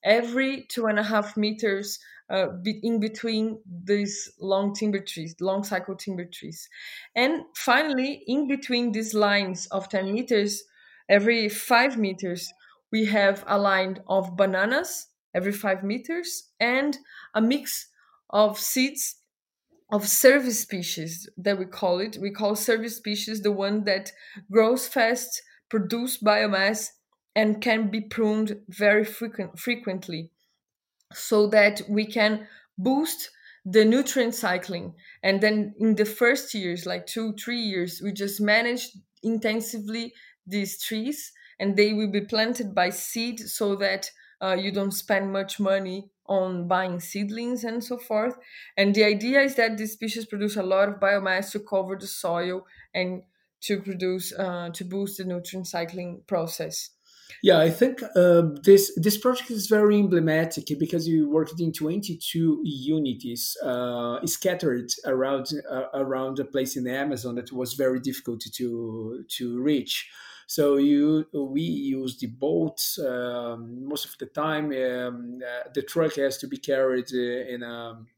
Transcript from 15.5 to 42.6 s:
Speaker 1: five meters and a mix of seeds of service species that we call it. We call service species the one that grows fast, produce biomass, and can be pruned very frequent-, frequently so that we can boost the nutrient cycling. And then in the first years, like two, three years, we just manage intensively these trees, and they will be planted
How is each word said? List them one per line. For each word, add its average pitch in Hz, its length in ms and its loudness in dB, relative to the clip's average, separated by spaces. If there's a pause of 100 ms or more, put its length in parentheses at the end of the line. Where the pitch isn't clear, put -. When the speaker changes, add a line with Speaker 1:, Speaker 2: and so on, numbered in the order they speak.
Speaker 1:
five 196 300 -2
meters 320 640 -6 (100)
and 269 380 0 (360)
a 214 80 2
mix 269 460 0 (420)
of 208 300 4
seeds - 560 -2 (760)
of 202 160 0
service 254 540 6
species 170 760 -8
that 196 220 0
we 185 60 -4
call 180 340 -2
it. 175 220 -6
We 196 100 -4
call 208 240 -2
service 220 400 -2
species 208 460 -6
the 208 100 2
one 202 320 0
that 196 280 -2 (380)
grows 226 380 4
fast, 240 540 0 (280)
produce 226 520 -2
biomass, 208 680 2 (460)
and 214 260 2
can 220 280 2
be 214 120 -4
pruned 214 560 0 (120)
very 208 340 4
frequent-, 214 560 -8
frequently 185 720 -4 (840)
so 208 340 2
that 208 420 4
we 208 160 2
can 214 420 0 (300)
boost 269 540 0 (340)
the 214 200 6
nutrient 240 500 2
cycling. 180 600 -4 (280)
And 196 180 4
then 214 360 2
in 220 180 4
the 214 100 4
first 247 480 2
years, 175 320 -4
like 180 200 -6
two, 220 280 -4
three 240 260 -6
years, 180 420 -4
we 202 100 -4
just 196 300 -4
manage 233 480 2 (340)
intensively 226 920 -4 (340)
these 190 340 -4
trees, 226 500 -6 (280)
and 196 160 0
they 208 180 6
will 208 180 0
be 202 100 0
planted 220 520 -2